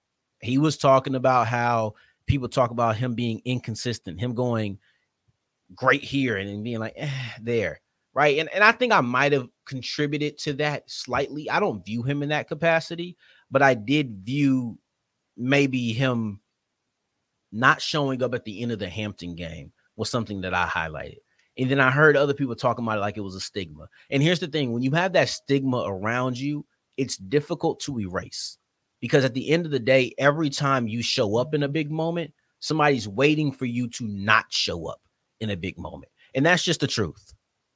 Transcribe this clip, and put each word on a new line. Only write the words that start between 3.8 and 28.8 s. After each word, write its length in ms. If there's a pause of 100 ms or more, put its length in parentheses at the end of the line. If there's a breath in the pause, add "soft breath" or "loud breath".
him 140
going 460 (960)
great 280
here 340
and, 120
and 140
being 160
like, 160
"Eh, 140 (300 loud breath)
there," 420 (320)
right? 260
And, 100
and 140
I 80
think 220
I 80
might 300
have 160 (180)
contributed 720
to 140
that 360
slightly. 640
I 80
don't 260
view 160
him 220
in 60
that 180
capacity, 680 (360 soft breath)
but 100
I 140
did 480
view 560 (580)
maybe 560
him 480 (1120)
not 300
showing 400
up 120
at 100
the 180
end 100
of 80
the 100
Hampton 460
game 360 (240)
was 140
something 320
that 120
I 120
highlighted. 540 (380)
And 140
then 80
I 100
heard 280
other 160
people 200
talking 300
about 140
it 40
like 140
it 60
was 140
a 40
stigma. 480 (220 soft breath)
And 120
here's 200
the 60
thing, 260
when 100
you 80
have 220
that 160
stigma 560
around 520
you, 280 (320)
it's 180
difficult 640
to 180
erase. 580 (420)